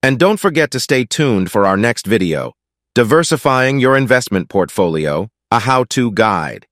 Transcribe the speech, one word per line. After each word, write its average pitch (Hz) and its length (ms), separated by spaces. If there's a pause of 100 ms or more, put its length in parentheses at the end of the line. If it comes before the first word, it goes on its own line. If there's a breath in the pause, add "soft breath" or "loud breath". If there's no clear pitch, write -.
And 131 160
don't 196 220
forget 156 320
to 131 80
stay 127 240
tuned 110 480
for 101 140
our 95 100
next 113 300
video, 85 480 (400)
Diversifying 131 880
Your 131 160
Investment 123 500
Portfolio, 82 800 (220)
a 117 80
how-to 123 540
guide 90 580